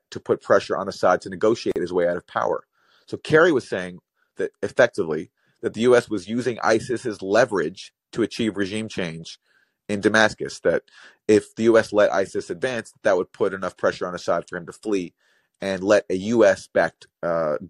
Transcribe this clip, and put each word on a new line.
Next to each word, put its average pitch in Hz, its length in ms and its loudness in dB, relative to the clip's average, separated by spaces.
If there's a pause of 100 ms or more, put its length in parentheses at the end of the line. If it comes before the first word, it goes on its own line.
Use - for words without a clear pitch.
(120)
to - 80 -12
put - 220 -2
pressure 101 360 2
on 98 100 -6
Assad 92 340 0
to 101 80 -14
negotiate 107 480 -2
his 85 140 -4
way 87 160 0
out 87 100 -2
of 87 100 -14
power. - 360 -4 (440)
So - 100 -10
Kerry 160 340 4
was 123 160 0
saying 90 320 -8 (380)
that 98 140 -4 (100)
effectively 90 680 0 (300)
that 104 120 -6
the 104 80 -8
U 123 140 6
S 117 140 2
was 95 180 -6
using 120 360 -4
isis's 110 580 -2
leverage 95 720 -2 (180)
to - 100 -4
achieve 104 360 -2
regime 104 300 -6
change 82 520 -10 (500)
in 101 100 -2
Damascus, 104 600 0
that 82 240 0 (440)
if 107 280 2
the 113 80 -4
U 113 160 6
S 107 120 0
let 101 220 2
isis 95 380 -4
advance, 113 500 -6
that 101 160 2
would 92 140 -4
put 95 240 -2
enough 92 200 -8
pressure 95 300 -2
on 90 80 -6
Assad 85 340 -4
for - 80 -12
him 85 120 -10
to 95 40 -14
flee 98 440 -6 (440)
and 95 240 -4
let 101 280 4
a 92 40 0
U 107 300 2
S 95 220 2
backed, - 400 -2 (160)
uh, 82 340 -2 (120)